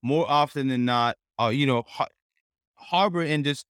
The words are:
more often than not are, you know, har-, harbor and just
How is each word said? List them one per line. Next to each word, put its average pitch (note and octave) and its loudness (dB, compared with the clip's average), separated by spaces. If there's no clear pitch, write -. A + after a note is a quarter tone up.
more C#3+ 0
often D3 0
than B2 0
not A#2+ 0
are, A2+ 0
you C#3+ 0
know, B2 2
har-, - -6
harbor F3 -2
and D3+ 0
just C#3+ -4